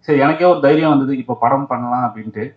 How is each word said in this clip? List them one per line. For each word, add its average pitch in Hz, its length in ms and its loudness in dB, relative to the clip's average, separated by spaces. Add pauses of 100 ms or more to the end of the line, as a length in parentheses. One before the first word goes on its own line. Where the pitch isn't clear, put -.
சரி, 147 180 0
எனக்கே 156 260 2
ஒரு 175 160 4
தைரியம் 156 300 2
வந்தது, 139 260 0
"இப்ப 127 180 -6
படம் 139 320 -2
பண்ணலாம்" 123 380 -4
அப்படின்ட்டு. 107 400 -8 (120)